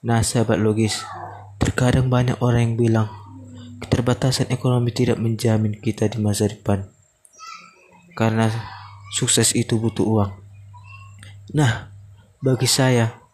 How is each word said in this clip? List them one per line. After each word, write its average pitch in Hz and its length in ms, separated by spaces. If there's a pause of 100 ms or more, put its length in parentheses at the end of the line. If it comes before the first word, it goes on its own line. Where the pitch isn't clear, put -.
Nah, 117 160
sahabat 113 400
logis, 107 400 (560)
terkadang 127 560
banyak 127 320
orang 120 240
yang 113 80
bilang 113 320 (720)
keterbatasan 127 720
ekonomi 123 400
tidak 120 240
menjamin 110 560
kita 107 400
di 113 80
masa 104 320
depan, 98 320 (1300)
karena 113 400 (640)
sukses 120 400
itu 117 240
butuh 110 240
uang. 104 280 (1200)
Nah, 139 320 (560)
bagi 131 240
saya 123 400 (240)